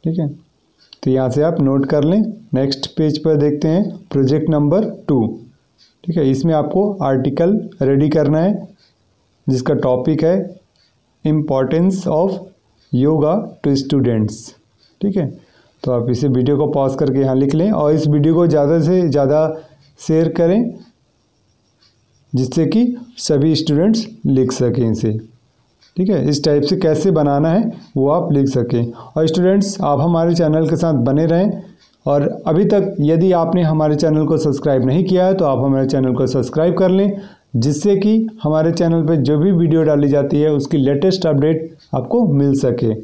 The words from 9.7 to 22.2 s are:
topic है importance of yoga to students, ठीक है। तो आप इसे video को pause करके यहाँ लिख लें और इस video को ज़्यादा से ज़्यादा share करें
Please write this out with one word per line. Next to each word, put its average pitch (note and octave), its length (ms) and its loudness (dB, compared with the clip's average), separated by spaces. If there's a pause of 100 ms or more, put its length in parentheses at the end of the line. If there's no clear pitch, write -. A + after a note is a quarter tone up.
topic C3 480 0
है F3+ 140 2 (840)
importance D3+ 720 0 (120)
of E3 220 0 (600)
yoga D3+ 400 0 (320)
to C#3+ 120 0
students, A#2 600 -2 (640)
ठीक G3 160 -4
है। D#3+ 100 -2 (560)
तो C3 100 -2
आप A#2+ 180 -2
इसे B2 180 -2
video B2+ 280 0
को D3 120 0
pause C3+ 260 -2
करके C3+ 260 -2
यहाँ C3 160 0
लिख C#3 180 0
लें F3 180 0
और D3+ 220 0
इस D#3 140 0
video D3 260 2
को E3+ 120 2
ज़्यादा D3+ 360 2
से F3+ 260 2
ज़्यादा C#3+ 340 2 (580)
share D#3+ 300 0
करें F3 420 0 (1600)